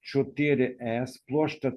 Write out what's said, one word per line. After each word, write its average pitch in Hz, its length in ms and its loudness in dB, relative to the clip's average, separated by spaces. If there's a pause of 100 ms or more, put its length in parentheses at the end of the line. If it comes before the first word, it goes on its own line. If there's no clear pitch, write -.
Чотири 135 800 0
С. 120 360 -4
Площа — 147 600 -2